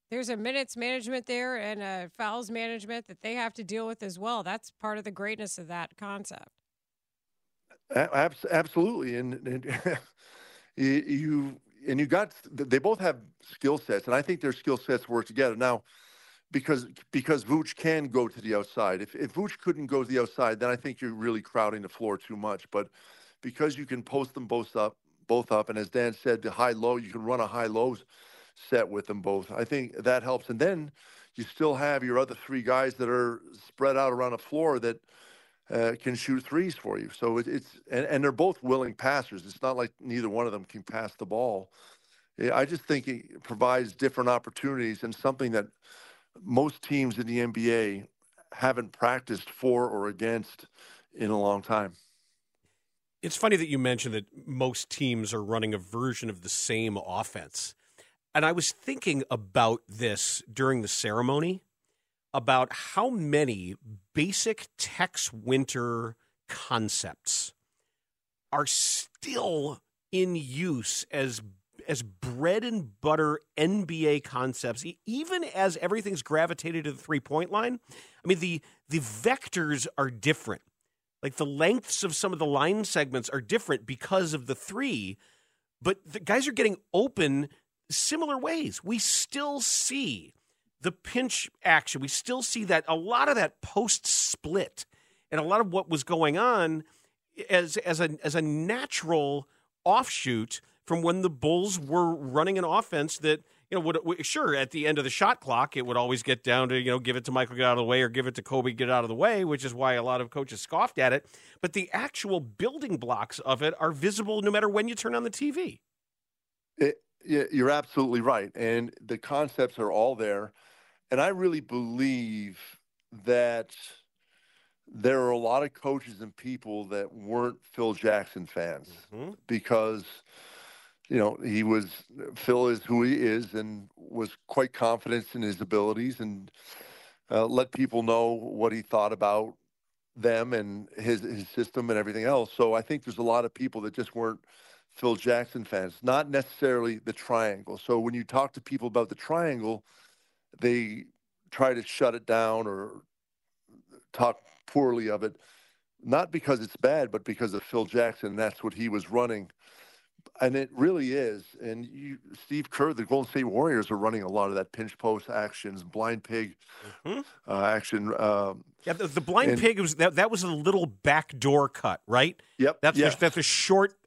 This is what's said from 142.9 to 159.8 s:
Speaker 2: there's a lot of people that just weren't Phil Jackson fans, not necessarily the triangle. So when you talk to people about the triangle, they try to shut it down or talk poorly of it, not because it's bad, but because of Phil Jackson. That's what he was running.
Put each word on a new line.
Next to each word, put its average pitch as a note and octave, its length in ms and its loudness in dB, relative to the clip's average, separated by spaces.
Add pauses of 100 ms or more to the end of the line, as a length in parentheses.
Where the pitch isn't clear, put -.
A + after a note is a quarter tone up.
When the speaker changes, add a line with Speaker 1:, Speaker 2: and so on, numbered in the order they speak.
Speaker 2:
there's A2 140 -10
a A#2 40 -2
lot A#2 220 4
of A2+ 100 -6
people A#2+ 280 -6
that G#2 120 -8
just A2+ 200 -8
weren't A2+ 260 -4 (500)
Phil A#2 260 0
Jackson A#2+ 480 0
fans, F#2 380 -4
not C#3 280 2
necessarily B2 680 0
the A2 140 -8
triangle. G2+ 640 -2
So A#2+ 200 0
when A#2 160 -2
you A#2+ 100 -4
talk C3+ 300 0
to B2 60 -12
people B2 280 -6
about A#2 200 0
the G#2 60 -8
triangle, B2+ 720 -2 (760)
they A#2+ 460 0 (440)
try C3 240 4
to A#2 80 -6
shut A#2+ 320 2
it A#2 120 -10
down A2+ 420 2
or G2+ 340 -10 (1120)
talk A#2+ 260 2 (300)
poorly A#2+ 420 2
of G#2 140 -2
it, G#2+ 100 -4 (640)
not C#3 300 0
because C#3+ 300 0
it's A2 160 -10
bad, C3+ 340 2
but G#2+ 140 -4
because A2 300 -2
of G2+ 100 -4
Phil A2+ 220 0
Jackson. A2 500 0
That's G#2+ 260 -2
what G#2+ 120 -6
he A2+ 140 -4
was F#2+ 220 -4
running. A2+ 400 -2 (920)